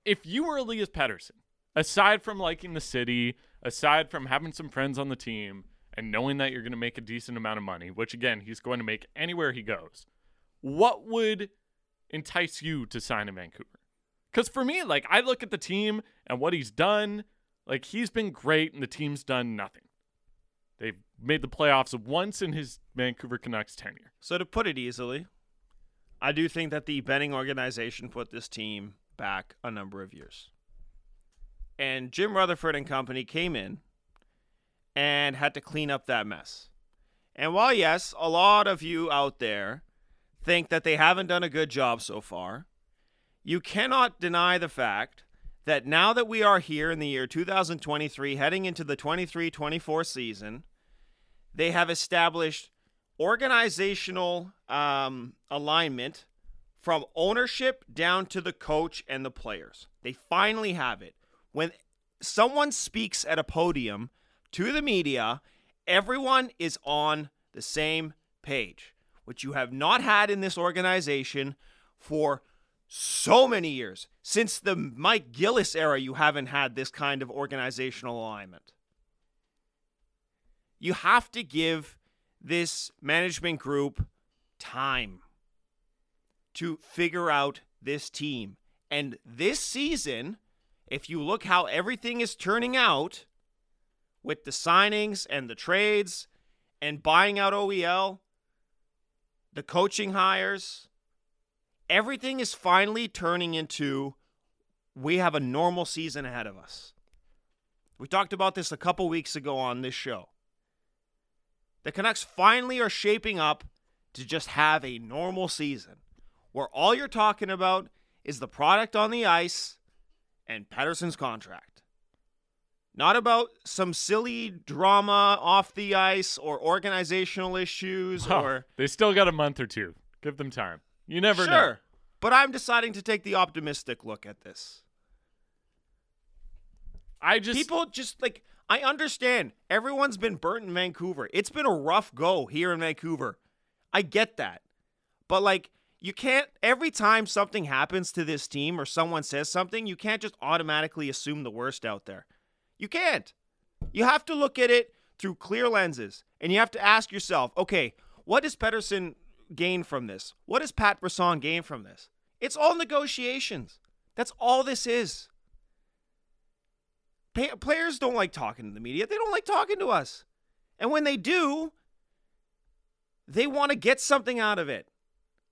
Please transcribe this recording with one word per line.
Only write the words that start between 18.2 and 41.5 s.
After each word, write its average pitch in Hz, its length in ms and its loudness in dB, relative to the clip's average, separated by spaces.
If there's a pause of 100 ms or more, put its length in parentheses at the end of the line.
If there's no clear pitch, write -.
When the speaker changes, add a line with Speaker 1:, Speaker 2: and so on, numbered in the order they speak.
Speaker 1:
great, 156 420 0
and 139 100 -10
the 135 40 -6
team's 147 380 -6
done 120 320 -2
nothing. - 320 -12 (880)
They've 98 200 -8 (220)
made 143 220 0
the 135 60 -6
playoffs 135 500 2
once 160 420 -4
in 160 120 -4
his 143 260 -8 (160)
Vancouver 123 440 -4
Canucks 110 380 -8
tenure. - 440 -18
Speaker 2:
So - 180 -4
to 180 80 -6
put 220 220 -2
it 143 100 -4
easily, 127 480 -6 (960)
I 139 100 0
do 160 160 2
think 165 220 -4
that 151 160 -4
the 147 140 -4
Benning 143 340 0
organization 127 720 -6
put 117 220 -10
this 117 180 -14
team 104 460 -10 (220)
back 98 460 -6
a 123 80 -8
number 98 320 -12
of 95 120 -18
years. - 360 -20 (1300)
And 131 340 -4
Jim 202 240 0
Rutherford 170 400 2
and 139 100 -6
company 131 380 -4
came 170 320 -4
in 107 240 -8 (1120)
and 143 420 0
had 147 180 0
to 143 60 -10
clean 151 300 -6
up 135 160 -4
that 113 200 0
mess. - 440 -14 (640)
And 156 180 -2
while, 226 220 6
yes, 170 440 2
a 165 120 -2
lot 202 360 6
of 185 140 0
you 165 300 -4
out 143 280 0
there 107 440 -4 (600)
think 175 260 0
that 160 160 0
they 160 120 2
haven't 180 300 6
done 175 160 0
a 175 80 -2